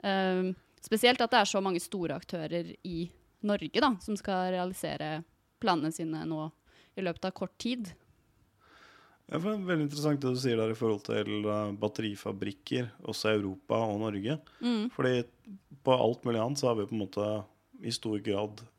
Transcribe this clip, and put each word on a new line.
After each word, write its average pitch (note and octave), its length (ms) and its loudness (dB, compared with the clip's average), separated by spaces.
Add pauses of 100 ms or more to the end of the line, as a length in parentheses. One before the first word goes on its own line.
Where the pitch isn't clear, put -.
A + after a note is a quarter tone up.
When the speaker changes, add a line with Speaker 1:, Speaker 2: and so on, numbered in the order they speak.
Speaker 1:
Ehm, F#3 520 2 (240)
spesielt A#3+ 420 4
at A3+ 100 2
det A#3+ 80 8
er G3+ 100 6
så G3 140 2
mange F#3 180 2
store E3+ 320 -4
aktører E3+ 680 -4
i E3+ 260 -4 (340)
Norge G#3 380 0
da, C4+ 180 6
som G#3+ 160 -4
skal F#3 380 -2
realisere D#3 720 -4 (360)
planene D#3+ 320 2
sine D#3+ 340 -6
nå D#3 260 -4 (460)
i F#3+ 40 -6
løpet F3 240 -4
av F#3+ 80 -4
kort - 240 -8
tid. A#3 320 -4 (1400)
Speaker 2:
Ja, - 140 -4
for F#3 100 -2
det G#3+ 80 -2
er F#3+ 80 -6
veldig D#3+ 220 2
interessant D3 340 0
det C3 140 2
du - 20 0
sier B2 240 2
der A2 80 2
i A2 80 -2
forhold G#2+ 300 2
til, G#2+ 240 0 (180)
eh, G#2 220 0 (100)
batterifabrikker, G#2+ 1120 -4 (180)
også A2 220 0
i G#2+ 80 4
Europa G2 480 -2
og G#2 160 0
Norge. A2 340 -2 (240)
Speaker 1:
Mm. A#3+ 300 0
Speaker 2:
Fordi B2+ 320 2 (600)
på B2+ 140 6
alt A#2 280 2
mulig A#2 180 2
annet C#3 180 -2
så C3 80 4
har A#2 60 2
vi G#2 100 0
på - 80 -6
en G#2 140 0
måte G#2 380 -2 (360)
i B2+ 80 -8
stor A2 320 -4
grad G#2 400 -2 (160)